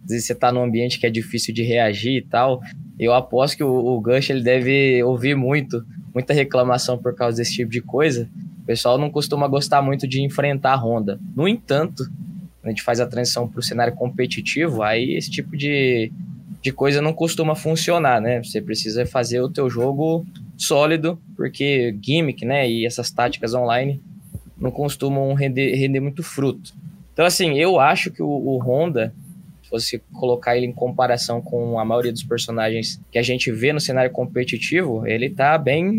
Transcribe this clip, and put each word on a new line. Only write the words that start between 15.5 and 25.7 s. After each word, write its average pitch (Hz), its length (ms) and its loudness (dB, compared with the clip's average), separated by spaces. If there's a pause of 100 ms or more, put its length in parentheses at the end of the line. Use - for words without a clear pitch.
de, 135 560 2 (500)
de 135 100 -2
coisa 143 280 2
não 156 140 0
costuma 165 420 0
funcionar, 160 640 2
né? 117 240 0
Você - 160 -6
precisa 107 460 -4
fazer 120 340 -2
o 127 100 0
teu 135 200 -2
jogo 143 560 0 (300)
sólido, 156 640 2 (200)
porque 131 640 0
gimmick, 143 420 0
né, 131 260 2
e 113 160 0
essas 117 240 -4
táticas 120 440 -2
online 127 500 0 (540)
não 131 120 -2
costumam 139 640 -2
render, 135 400 2